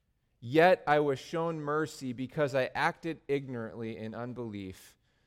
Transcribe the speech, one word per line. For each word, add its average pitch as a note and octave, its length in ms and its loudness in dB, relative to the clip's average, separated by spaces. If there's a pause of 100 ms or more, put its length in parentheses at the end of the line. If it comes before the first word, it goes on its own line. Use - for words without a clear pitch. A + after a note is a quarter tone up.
(420)
Yet D#3+ 440 6
I D3+ 140 6
was C#3+ 180 2
shown E3 440 -4
mercy D3 500 -4
because C3 420 -2
I C3 220 2
acted D#3+ 540 -2
ignorantly A#2 680 -4
in A2 160 -8
unbelief. A2 840 -10 (300)